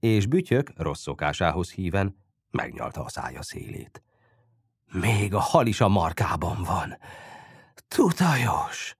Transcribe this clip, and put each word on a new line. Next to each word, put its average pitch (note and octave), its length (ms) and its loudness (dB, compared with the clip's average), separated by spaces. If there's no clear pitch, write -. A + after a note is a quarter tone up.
és A2 260 4
Bütyök, C#3 500 0
rossz D2 240 -4
szokásához D#2+ 720 -2
híven, F#2+ 460 -2
megnyalta - 540 -6
a - 40 -10
szája - 340 -10
szélét. - 600 -14
"Még G#2 420 0
a G2+ 60 2
hal C#3 260 6
is G#2+ 140 0
a G#2+ 80 6
markában E2+ 760 0
van! F2+ 360 -4
Tutajos!" D#3+ 1120 2